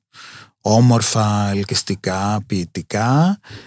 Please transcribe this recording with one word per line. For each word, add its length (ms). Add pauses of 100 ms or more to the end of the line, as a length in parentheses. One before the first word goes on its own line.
(600)
όμορφα, 880
ελκυστικά, 960
ποιητικά. 960 (280)